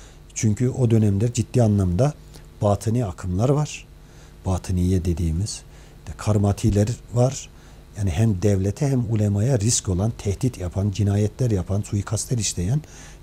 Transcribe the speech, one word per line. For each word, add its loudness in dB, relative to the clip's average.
Çünkü 2
o 0
dönemde 2
ciddi 0
anlamda 2
batıni 0
akımlar -2
var. -2
Batıniye 0
dediğimiz, -2
de -12
karmatiler 2
var. 0
Yani -2
hem 2
devlete 0
hem 0
ulemaya 2
risk -2
olan, 0
tehdit -2
yapan, -2
cinayetler 0
yapan, 0
suikastler -4
işleyen, -2